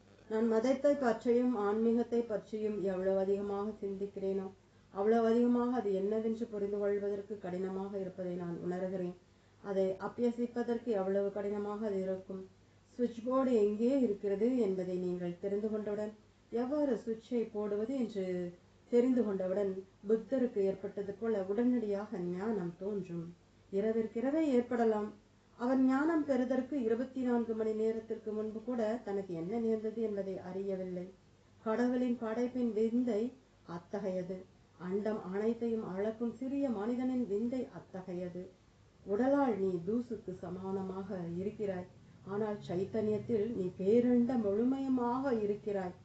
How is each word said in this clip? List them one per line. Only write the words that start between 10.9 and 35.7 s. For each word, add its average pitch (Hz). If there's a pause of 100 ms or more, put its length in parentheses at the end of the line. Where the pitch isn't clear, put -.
எவ்வளவு 196
கடினமாக 208
அது 196
இருக்கும். 190 (560)
சுவிட்ச் 233
போர்டு 254
எங்கே 208
இருக்கிறது 202 (100)
என்பதை 185
நீங்கள் 175
தெரிந்து 202
கொண்டவுடன், 214 (380)
எவ்வாறு 254
சுவிட்சை 226
போடுவது 208
என்று 202 (680)
தெரிந்து 240
கொண்டவுடன், 196 (320)
புத்தருக்கு 226
ஏற்பட்டது 196
போல 220
உடனடியாக 214
ஞானம் 180
தோன்றும். 175 (460)
இரவிற்கிரவே 226
ஏற்படலாம். 226 (500)
அவர் 262
ஞானம் 285
பெறுவதற்கு 262
இருபத்தி 233
நான்கு 240
மணி 220
நேரத்திற்கு 220
முன்பு 214
கூட 247 (200)
தனக்கு 196
என்ன 170
நேர்ந்தது 220
என்பதை 196
அறியவில்லை. 185 (560)
கடவுளின் 240
படைப்பின் 240
விந்தை 226 (460)
அத்தகையது. 185 (420)
அண்டம் 202
அனைத்தையும் 220